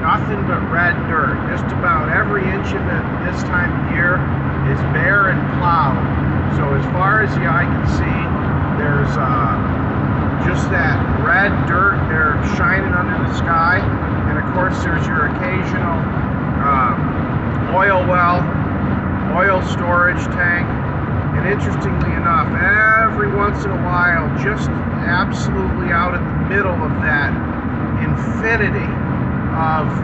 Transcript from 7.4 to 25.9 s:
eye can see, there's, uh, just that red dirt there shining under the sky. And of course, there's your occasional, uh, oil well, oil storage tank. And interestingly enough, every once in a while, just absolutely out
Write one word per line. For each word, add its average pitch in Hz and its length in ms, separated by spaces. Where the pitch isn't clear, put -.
eye 339 160
can - 320
see, - 240
there's, 143 400
uh, - 400
just - 240
that - 320
red 180 400
dirt 185 320
there 247 240
shining - 320
under - 320
the - 160
sky. 175 400
And - 80
of - 160
course, 180 300
there's 156 240
your - 180
occasional, - 720
uh, 1077 320
oil 185 320
well, 180 400
oil 190 320
storage - 560
tank. - 320
And 180 160
interestingly 196 640
enough, 247 400
every 220 720
once 202 400
in 202 60
a - 100
while, - 560
just - 320
absolutely - 880
out 175 240